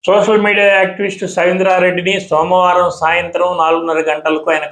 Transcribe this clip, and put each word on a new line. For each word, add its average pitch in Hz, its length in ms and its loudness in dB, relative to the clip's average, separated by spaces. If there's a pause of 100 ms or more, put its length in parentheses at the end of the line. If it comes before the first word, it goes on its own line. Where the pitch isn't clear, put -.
సోషల్ 208 340 2
మీడియా 202 240 2
యాక్టివిస్ట్ 190 600 0
సవీంద్రారెడ్డిని 185 920 0
సోమవారం 180 720 0
సాయంత్రం 175 680 -2
నాలుగున్నర 165 400 0
గంటలకు 156 540 -2
ఆయన 156 200 0